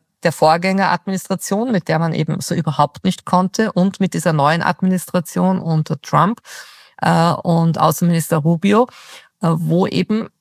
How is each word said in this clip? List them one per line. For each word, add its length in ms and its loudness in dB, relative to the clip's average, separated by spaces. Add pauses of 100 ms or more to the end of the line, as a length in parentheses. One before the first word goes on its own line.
(220)
der 100 0
Vorgängeradministration, 1400 0
mit 160 -2
der 100 0
man 160 -2
eben 260 -2
so 140 -6
überhaupt 480 -2
nicht 220 -2
konnte, 480 0
und 260 0
mit 160 -2
dieser 180 0
neuen 300 2
Administration 960 -2
unter 420 -2
Trump, 400 0 (600)
äh, 300 2
und 460 2
Außenminister 580 0
Rubio, 500 2 (560)
äh, 80 0
wo 380 0
eben 400 -2 (120)